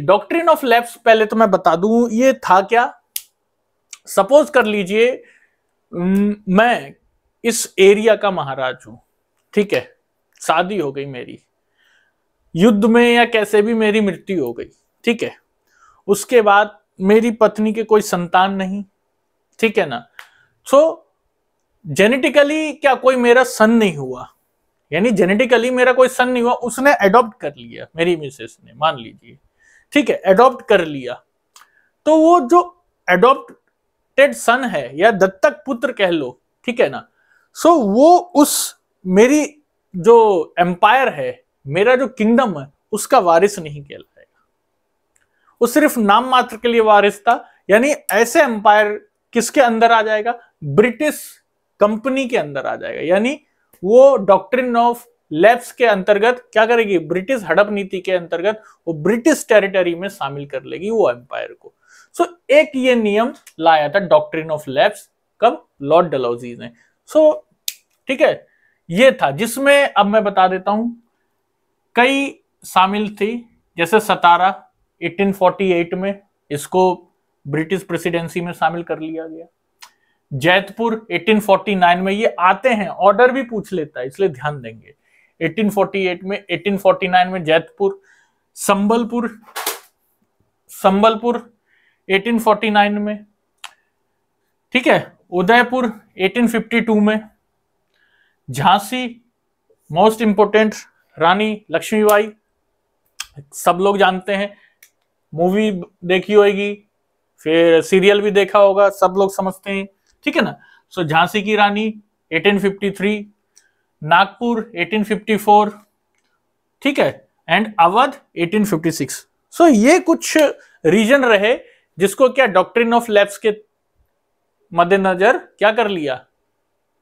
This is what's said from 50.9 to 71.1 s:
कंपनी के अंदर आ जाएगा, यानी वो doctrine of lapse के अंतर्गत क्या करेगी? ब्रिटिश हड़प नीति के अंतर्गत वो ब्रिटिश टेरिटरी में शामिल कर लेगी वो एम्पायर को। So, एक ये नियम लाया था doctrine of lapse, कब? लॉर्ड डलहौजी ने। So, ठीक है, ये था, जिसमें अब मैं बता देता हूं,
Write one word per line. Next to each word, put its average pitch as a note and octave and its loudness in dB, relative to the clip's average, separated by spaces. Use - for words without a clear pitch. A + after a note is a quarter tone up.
कंपनी B3 -2
के A#3 -4
अंदर C#3+ -6
आ A2+ -6
जाएगा, - -10
यानी G3+ -2
वो B3+ 6
doctrine A#3 0
of A#3+ 0
lapse G#3 2
के - -2
अंतर्गत G#3 0
क्या A3 2
करेगी? A3 0
ब्रिटिश F#3+ -6
हड़प F3+ 0
नीति G3 -6
के F#3+ -8
अंतर्गत F3 -4
वो E3 -4
ब्रिटिश A#3 -4
टेरिटरी F#3+ 0
में F3 -10
शामिल C#3+ -12
कर C3+ -12
लेगी C3+ -12
वो G#3+ 0
एम्पायर A#2 -12
को। - -20
So, F4 -2
एक D4+ 4
ये B3+ 0
नियम A3+ -2
लाया D#3+ 2
था C#3+ -2
doctrine D#3 0
of D3+ -8
lapse, D#3+ 0
कब? C4 0
लॉर्ड D#3 2
डलहौजी A#2+ -6
ने। A#2+ -16
So, D4+ 4
ठीक C4+ -6
है, G3 0
ये A#3 4
था, D3+ -2
जिसमें C4+ 0
अब G3+ 2
मैं G#3+ 0
बता G3 0
देता F#3 -4
हूं, A3+ -4